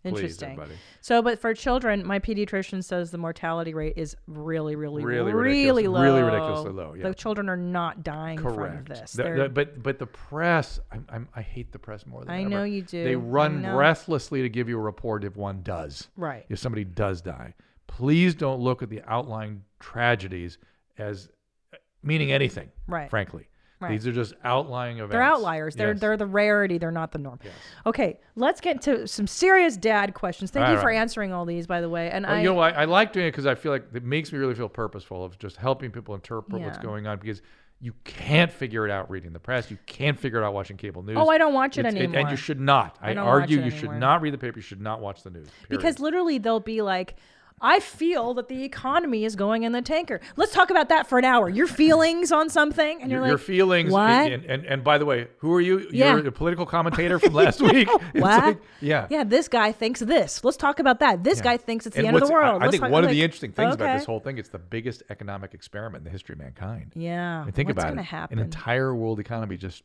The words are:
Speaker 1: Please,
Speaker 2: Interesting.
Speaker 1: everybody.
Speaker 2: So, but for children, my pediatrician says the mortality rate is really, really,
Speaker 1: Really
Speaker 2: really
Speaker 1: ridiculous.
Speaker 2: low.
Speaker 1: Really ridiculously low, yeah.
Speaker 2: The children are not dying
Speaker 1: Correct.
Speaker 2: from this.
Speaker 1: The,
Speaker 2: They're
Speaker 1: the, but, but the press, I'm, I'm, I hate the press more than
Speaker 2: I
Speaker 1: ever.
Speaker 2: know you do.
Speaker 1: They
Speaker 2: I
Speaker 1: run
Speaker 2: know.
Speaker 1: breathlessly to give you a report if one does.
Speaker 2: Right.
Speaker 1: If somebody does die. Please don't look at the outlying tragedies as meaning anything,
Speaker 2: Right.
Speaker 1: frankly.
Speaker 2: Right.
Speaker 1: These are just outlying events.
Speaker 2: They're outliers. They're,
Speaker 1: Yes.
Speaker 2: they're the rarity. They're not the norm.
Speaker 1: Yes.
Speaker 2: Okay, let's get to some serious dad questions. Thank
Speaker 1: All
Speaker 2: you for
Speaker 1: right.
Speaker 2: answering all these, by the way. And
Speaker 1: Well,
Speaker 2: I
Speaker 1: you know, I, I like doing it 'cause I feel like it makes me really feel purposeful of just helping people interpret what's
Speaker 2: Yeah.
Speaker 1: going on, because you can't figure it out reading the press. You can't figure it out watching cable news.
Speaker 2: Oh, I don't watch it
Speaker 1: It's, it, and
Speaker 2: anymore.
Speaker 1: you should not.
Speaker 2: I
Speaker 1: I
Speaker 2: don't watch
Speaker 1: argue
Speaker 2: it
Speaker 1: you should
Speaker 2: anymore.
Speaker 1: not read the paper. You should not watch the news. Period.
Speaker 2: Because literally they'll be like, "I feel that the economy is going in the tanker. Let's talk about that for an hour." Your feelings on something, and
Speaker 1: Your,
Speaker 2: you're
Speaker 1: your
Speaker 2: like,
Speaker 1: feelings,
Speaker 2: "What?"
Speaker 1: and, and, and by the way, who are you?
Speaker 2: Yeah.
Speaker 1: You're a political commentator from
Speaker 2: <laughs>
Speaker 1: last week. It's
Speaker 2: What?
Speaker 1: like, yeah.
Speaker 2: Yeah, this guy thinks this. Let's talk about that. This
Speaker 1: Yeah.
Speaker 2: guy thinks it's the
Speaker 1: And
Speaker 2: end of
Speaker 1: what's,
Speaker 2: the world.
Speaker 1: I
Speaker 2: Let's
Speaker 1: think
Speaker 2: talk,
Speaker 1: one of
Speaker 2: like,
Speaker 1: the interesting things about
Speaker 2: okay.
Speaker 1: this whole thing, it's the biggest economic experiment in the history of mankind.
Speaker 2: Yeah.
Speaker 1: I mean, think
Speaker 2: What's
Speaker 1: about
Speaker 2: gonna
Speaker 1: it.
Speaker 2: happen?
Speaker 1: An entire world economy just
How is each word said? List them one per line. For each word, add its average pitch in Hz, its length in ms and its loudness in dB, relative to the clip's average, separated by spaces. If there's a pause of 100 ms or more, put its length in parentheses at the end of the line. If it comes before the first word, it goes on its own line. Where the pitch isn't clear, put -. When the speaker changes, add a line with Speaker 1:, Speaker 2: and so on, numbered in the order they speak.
Speaker 1:
Please, 185 120 -8
Speaker 2:
Interesting. 160 380 -8
Speaker 1:
everybody. 101 220 -14 (260)
Speaker 2:
So, 233 220 2
but 233 180 -2
for 226 140 -2
children, 233 520 -2
my 196 140 -2
pediatrician 196 640 -4
says 175 260 -6
the 175 80 -10
mortality 165 560 -6
rate 156 220 -4
is 156 200 -8 (120)
really, 151 480 -6
really, 151 280 -6
Speaker 1:
Really 120 280 0
Speaker 2:
really 262 500 4
Speaker 1:
ridiculous. 196 60 0
Speaker 2:
low. - 140 2
Speaker 1:
Really - 200 6
ridiculously - 500 0
low, 82 220 -10
yeah. 95 140 -6
Speaker 2:
The 190 60 -4
children 208 340 -6
are 185 80 -2
not 175 480 -6
dying 156 340 -8
Speaker 1:
Correct. 123 380 -6
Speaker 2:
from 135 80 -14
this. - 300 -16
Speaker 1:
The, 120 100 -4
Speaker 2:
They're 170 180 -4
Speaker 1:
the, 139 60 0
but, 139 340 -4
but 135 160 -4
the 127 80 -10
press, 160 720 -2 (140)
I'm, 113 160 -12
I'm, 117 260 -10
I 113 80 -12
hate - 300 -10
the - 80 -18
press 104 260 -16
more 123 140 -16
than - 100 -14
Speaker 2:
I 180 120 -6
Speaker 1:
ever. 196 60 -4
Speaker 2:
know 202 140 -2
you 202 200 -6
do. 175 200 -8
Speaker 1:
They 131 120 0
Speaker 2:
I - 20 -2
Speaker 1:
run 139 460 0
Speaker 2:
know. 113 120 -4
Speaker 1:
breathlessly 147 680 0
to 127 60 -2
give 113 200 -4
you 117 100 -4
a 107 40 -4
report 107 420 -6
if 98 120 -8
one 98 260 -8
does. 80 440 -10 (100)
Speaker 2:
Right. 151 320 -10
Speaker 1:
If 113 120 -8
somebody 107 240 -6
does 92 360 -2
die. 62 340 -14 (340)
Please 160 480 4
don't 135 240 -2
look 127 240 -2
at 104 60 -14
the 107 140 -12
outlying 110 600 -6 (160)
tragedies 95 760 -2 (380)
as 104 320 -10 (760)
meaning 147 260 0
anything, 139 400 -2 (160)
Speaker 2:
Right. 165 240 -8
Speaker 1:
frankly. - 380 -6 (320)
Speaker 2:
Right. 175 120 -6
Speaker 1:
These 107 160 -4
are 123 40 -4
just 117 300 -4
outlying 123 540 -4
events. 107 160 -8
Speaker 2:
They're 233 100 0
outliers. 170 540 0
They're, 214 160 0
Speaker 1:
Yes. 202 80 -4
Speaker 2:
they're 214 160 0
the 208 100 -4
rarity. 202 520 2
They're 165 120 -4
not 160 220 -6
the 160 60 -8
norm. 135 260 -12
Speaker 1:
Yes. 98 80 -14 (340)
Speaker 2:
Okay, 220 320 0 (160)
let's 247 260 0
get 311 220 -2
to 269 240 0
some 202 220 -4
serious 359 480 4
dad 202 380 0
questions. 185 360 -6
Thank 269 160 2
Speaker 1:
All - 80 6
Speaker 2:
you 104 60 2
for - 60 2
Speaker 1:
right. 226 100 2
Speaker 2:
answering 220 360 -4
all 175 120 -4
these, 170 240 -6
by 175 120 -2
the 170 80 -4
way. 170 220 -4
And 185 160 -4
Speaker 1:
Well, 202 80 0
Speaker 2:
I 214 60 2
Speaker 1:
you 185 120 4
know, 180 60 2
I, 165 120 6
I 156 160 0
like 208 260 4
doing 185 140 0
it 151 60 0
'cause 143 140 -4
I 131 80 4
feel 151 160 -4
like 135 140 -2 (100)
it 123 80 -8
makes 147 300 -4
me 147 80 -6
really 127 160 0
feel 113 120 -6
purposeful 98 560 -8
of 92 140 -14
just 98 200 -14
helping 131 340 -4
people 107 240 -12
interpret 110 440 -10
what's 107 180 -10
Speaker 2:
Yeah. - 40 -12
Speaker 1:
going 107 240 -8
on, 104 140 -6
because 107 200 -10 (400)
you 117 220 -12
can't 160 480 0
figure 110 340 -4
it 104 60 -2
out 98 220 -4
reading 90 200 -10
the 82 60 -14
press. 120 320 -4
You 104 160 -12
can't 139 320 -4
figure 117 240 -2
it - 20 0
out 101 100 -2
watching 98 220 -8
cable 95 280 -12
news. 107 120 -6
Speaker 2:
Oh, 311 120 4
I 311 100 6
don't 302 160 4
watch 269 240 0
it 247 80 0
Speaker 1:
It's, 220 80 0
it, 190 80 0
and 170 140 -2
Speaker 2:
anymore. 143 160 2
Speaker 1:
you 135 40 -4
should 143 240 -4
not. 135 400 2
Speaker 2:
I 107 100 -6
Speaker 1:
I 113 40 -2
Speaker 2:
don't 101 120 -2
watch 120 60 6 (100)
Speaker 1:
argue 147 180 2
Speaker 2:
it 127 60 -2
Speaker 1:
you 120 40 0
should - 80 -10 (120)
Speaker 2:
anymore. 113 100 -8
Speaker 1:
not 151 220 4
read 147 120 -2
the 131 40 -10
paper. 117 200 -8
You 101 40 -16
should 98 180 -16
not 107 200 -6
watch 101 220 -10
the 95 80 -18
news. 82 160 -18 (220)
Period. 269 100 -2
Speaker 2:
Because 311 220 0
literally 320 380 0
they'll 226 200 0
be 220 240 -4
like, 185 320 -4 (460)
"I 330 200 6
feel 269 540 -2
that 240 120 -4
the 262 160 -8
economy 269 640 -2
is 220 100 -4
going 214 300 0
in 233 80 -2
the 240 100 -2
tanker. 311 380 -4 (160)
Let's 392 160 2
talk 370 180 4
about 330 200 4
that 320 180 4
for 247 100 4
an 254 60 4
hour." 240 240 4
Your 226 180 2
feelings 320 640 6
on 320 200 4
something, 302 520 2
and 262 80 -6
Speaker 1:
Your, 262 120 0
Speaker 2:
you're 254 80 2
Speaker 1:
your 147 60 4
Speaker 2:
like, - 80 -4
Speaker 1:
feelings, 185 480 4
Speaker 2:
"What?" 233 380 6
Speaker 1:
and, 131 140 -6
and, 143 200 -4
and 135 200 -2
by 147 140 6
the 147 60 4
way, 123 220 0 (120)
who 160 160 0
are 175 60 6
you? 185 300 2
Speaker 2:
Yeah. 262 260 6
Speaker 1:
You're 147 120 2
a - 20 0
political 170 360 -2
commentator 170 520 2
from 160 160 6
Speaker 2:
<laughs> 151 80 6
Speaker 1:
last - 180 4
week. 214 300 8
It's 175 320 2
Speaker 2:
What? 220 220 6
Speaker 1:
like, 311 140 4 (220)
yeah. 147 300 0
Speaker 2:
Yeah, 294 140 0
this 240 240 2
guy 220 240 2
thinks 226 260 -4
this. 233 460 0
Let's 247 120 2
talk 285 220 0
about 262 220 4
that. 196 240 4
This 277 140 4
Speaker 1:
Yeah. 202 60 -4
Speaker 2:
guy 240 120 2
thinks 226 280 -6
it's 220 120 -12
the - 60 0
Speaker 1:
And - 60 2
Speaker 2:
end - 80 4
of - 40 8
Speaker 1:
what's, 285 100 4
Speaker 2:
the 320 40 4
world. 247 280 4
Speaker 1:
I 131 40 4
Speaker 2:
Let's - 80 4
Speaker 1:
think 131 100 2
Speaker 2:
talk, 120 80 0
Speaker 1:
one 160 100 6
of 175 80 6
Speaker 2:
like, 147 60 2
Speaker 1:
the 156 80 4
interesting 151 260 -4
things 226 240 0
about - 140 -2
Speaker 2:
okay. 262 80 0
Speaker 1:
this 285 100 -4
whole 110 140 -4
thing, 135 180 -8
it's - 120 -12
the 90 100 -12
biggest 113 500 -8
economic 98 420 -12
experiment 101 500 -14
in - 20 -18
the 82 60 -14
history - 240 -12
of 71 40 -14
mankind. 90 560 -12
Speaker 2:
Yeah. 170 460 -6
Speaker 1:
I 151 40 -12
mean, 101 100 -8
think 143 160 0
Speaker 2:
What's - 100 -2
Speaker 1:
about 160 80 0
Speaker 2:
gonna - 140 -6
Speaker 1:
it. - 20 -8
Speaker 2:
happen? 160 340 -8
Speaker 1:
An 110 60 0
entire 127 500 -2
world 113 240 -2
economy 107 380 -8
just 92 280 -12